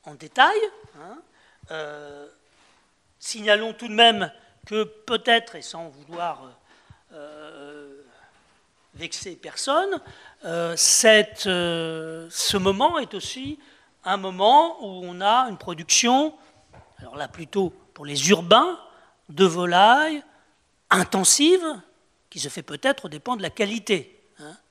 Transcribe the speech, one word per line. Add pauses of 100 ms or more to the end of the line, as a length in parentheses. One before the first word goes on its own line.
en
détail, (420)
hein. (520)
Euh, (920)
signalons
tout
de
même (320)
que
peut-être,
et
sans
vouloir, (680)
euh,
euh, (920)
vexer
personne, (460)
euh,
cette,
euh,
ce
moment
est
aussi (460)
un
moment
où
on
a
une
production, (640)
alors
là
plutôt (180)
pour
les
urbains, (480)
de
volailles (680)
intensive, (680)
qui
se
fait
peut-être
aux
dépens
de
la
qualité, (220)
hein. (140)